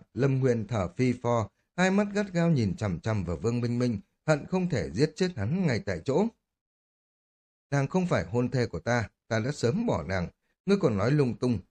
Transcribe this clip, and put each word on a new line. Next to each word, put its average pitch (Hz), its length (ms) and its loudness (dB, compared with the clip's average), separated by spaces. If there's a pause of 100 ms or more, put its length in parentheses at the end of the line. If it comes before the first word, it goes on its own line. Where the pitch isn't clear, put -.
(140)
Lâm 131 260 2
Nguyên 117 280 0
thở 101 200 0 (100)
phi 127 160 2
phò, 120 360 0 (280)
hai 185 140 4
mắt 202 220 2
gắt 202 200 -2
gao 170 160 2
nhìn 113 260 4
chằm 92 240 -2
chằm 107 240 -2
vào 82 140 -2
Vương 117 240 -2
Minh 120 180 -2
Minh, 123 200 0 (280)
hận 151 180 2
không 180 240 -2
thể 90 220 -2
giết 127 240 0
chết 180 200 -2
hắn 156 320 -2
ngay 117 120 0
tại 87 260 -6
chỗ. 170 220 2 (1400)
"Nàng 139 160 0
không 180 200 0
phải 113 180 0
hôn 120 260 -2
thê 123 140 0
của 85 140 -8
ta, 117 300 -2 (180)
ta 113 120 -2
đã 113 120 -4
sớm 147 340 0
bỏ 104 180 -2
nàng. 90 240 -2 (380)
Ngươi 196 120 2
còn 139 200 2
nói 107 140 2
lung 139 260 2
tung, 123 220 0 (120)